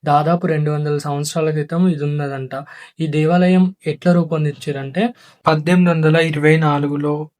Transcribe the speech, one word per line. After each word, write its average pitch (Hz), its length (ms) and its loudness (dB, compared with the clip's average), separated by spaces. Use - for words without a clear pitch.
దాదాపు 156 340 2
రెండు 151 220 -2
వందల 147 200 -2
సంవత్సరాల 151 520 -4
క్రితం 160 240 -2
ఇది 147 160 -4
ఉన్నదంట. 139 540 -6
ఈ 160 40 -2
దేవాలయం 180 460 4
ఎట్లా 175 260 0
రూపొందించారంటే 151 880 -4
పద్దెనిమిది 170 480 2
వందల 160 380 2
ఇరవై 156 240 2
నాలుగులో 147 480 -2